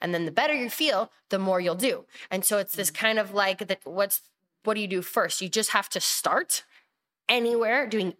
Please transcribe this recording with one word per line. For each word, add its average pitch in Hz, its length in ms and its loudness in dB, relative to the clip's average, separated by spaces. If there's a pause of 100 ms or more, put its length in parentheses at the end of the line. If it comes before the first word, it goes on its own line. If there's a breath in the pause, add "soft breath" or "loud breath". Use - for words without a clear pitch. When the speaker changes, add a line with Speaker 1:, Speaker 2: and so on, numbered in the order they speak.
Speaker 1:
And 175 120 -2
then 170 120 0
the 156 60 -4
better 302 220 2
you 247 160 -2
feel, 220 400 0 (200 soft breath)
the 196 100 0
more 190 220 2
you'll 175 140 0
do. 220 300 -2 (240 loud breath)
And 190 140 -2
so 208 140 2
it's 190 180 -4
this 175 160 -2
Speaker 2:
Mm-hmm. 214 140 -2
Speaker 1:
kind 220 140 4
of 196 140 -2
like, 196 260 2
the, 185 260 -4
what's, 196 440 -2 (360)
what 214 80 2
do 214 80 -2
you 202 80 -4
do 180 120 -2
first? - 400 0
You 190 60 -6
just 214 220 0
have 202 220 0
to 180 100 -4
start - 640 0 (640 soft breath)
anywhere, 233 580 2
doing 202 320 0